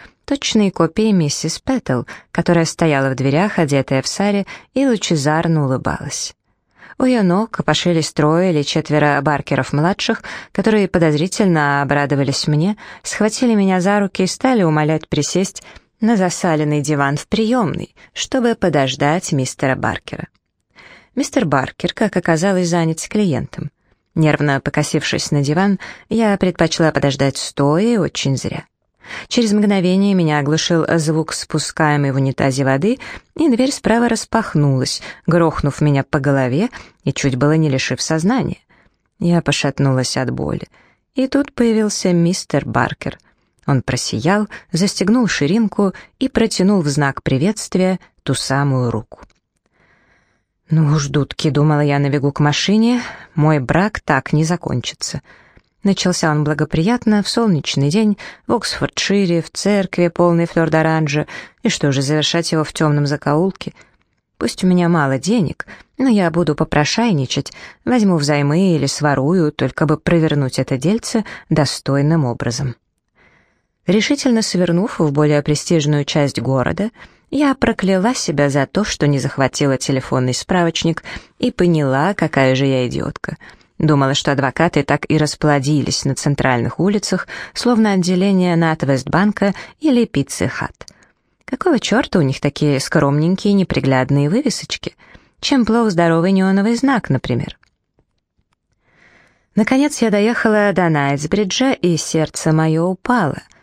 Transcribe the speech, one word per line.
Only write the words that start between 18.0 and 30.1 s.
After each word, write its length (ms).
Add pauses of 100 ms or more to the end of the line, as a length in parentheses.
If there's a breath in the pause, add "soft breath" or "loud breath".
чтобы 440
подождать 720
мистера 460
Баркера. 500 (880 loud breath)
Мистер 300
Баркер, 500
как 220
оказалось, 520
занят 300
с 100
клиентом. 640 (460)
Нервно 440
покосившись 680
на 120
диван, 360 (300 loud breath)
я 280
предпочла 540
подождать 460
стоя, 580
и 20
очень 400
зря. 280 (640 loud breath)
Через 240
мгновение 600